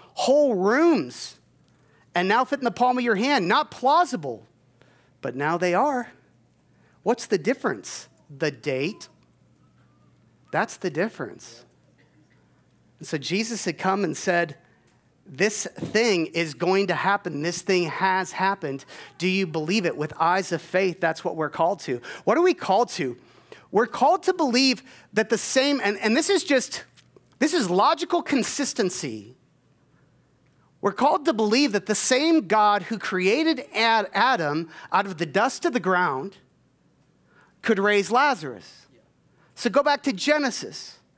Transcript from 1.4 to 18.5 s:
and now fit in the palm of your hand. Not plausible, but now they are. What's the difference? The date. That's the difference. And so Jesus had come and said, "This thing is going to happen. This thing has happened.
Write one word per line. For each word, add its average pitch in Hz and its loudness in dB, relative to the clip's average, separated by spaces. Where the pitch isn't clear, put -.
and 180 2
now 233 4
fit 277 -4
in 262 -4
the 233 0
palm 247 2
of 247 -2
your 233 2
hand. 233 0
Not 254 0
plausible, 247 0
but 127 -6
now 151 0
they 175 0
are. 247 0
What's - -2
the 196 0
difference? 165 -4
The 151 -2
date. 135 -4
That's 185 -4
the 185 -6
difference. 151 -8
And - -16
so - -6
Jesus 202 -4
had 170 -6
come 196 -2
and 156 -4
said, 170 -2
"This 185 -4
thing 180 0
is 165 -4
going 185 0
to 175 0
happen. 170 -2
This 170 -4
thing 180 2
has 185 -2
happened. 170 -4